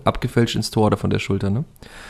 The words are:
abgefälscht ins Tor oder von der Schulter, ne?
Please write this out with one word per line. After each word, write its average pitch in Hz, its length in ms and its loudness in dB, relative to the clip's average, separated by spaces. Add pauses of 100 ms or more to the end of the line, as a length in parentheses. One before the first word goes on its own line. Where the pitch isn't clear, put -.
abgefälscht 117 520 0
ins 113 140 -4
Tor 110 160 2
oder 104 120 4
von 101 120 -2
der 98 80 0
Schulter, 98 320 -2
ne? 120 140 -2 (460)